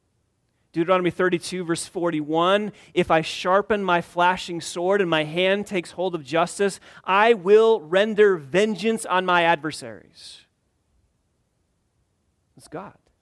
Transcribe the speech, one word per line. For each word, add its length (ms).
Deuteronomy 400
thirty-two, 520
verse 220
forty-one, 880
"If 160
I 100
sharpen 600
my 180
flashing 580
sword 420
and 80
my 140
hand 440
takes 240
hold 240
of 80
justice, 560
I 320
will 440
render 580
vengeance 680
on 180
my 200
adversaries." 1040
It's 100
God. 300